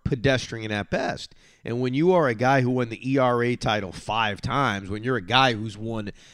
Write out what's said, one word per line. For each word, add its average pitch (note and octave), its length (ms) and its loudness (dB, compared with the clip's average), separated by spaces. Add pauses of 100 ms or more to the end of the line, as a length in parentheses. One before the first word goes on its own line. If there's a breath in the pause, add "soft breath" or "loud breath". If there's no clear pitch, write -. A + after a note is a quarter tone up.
pedestrian A#2 680 0
at G#2 160 -4
best. - 460 -6 (300 soft breath)
And A#2+ 160 -4
when B2+ 140 -2
you E3+ 180 4
are D#3+ 160 4
a A#2 60 2
guy B2+ 260 4
who B2 100 2
won B2+ 200 0
the A2+ 220 -4
E C3+ 60 2
R A#2+ 240 4
A A#2+ 140 0
title G#2+ 340 -2
five G#2 500 -4
times, A2+ 480 -2
when G#2+ 140 -6
you're B2+ 140 -2
a G#2+ 40 -2
guy B2 340 4
who's G#2+ 220 -6
won, A2 360 -8 (220 soft breath)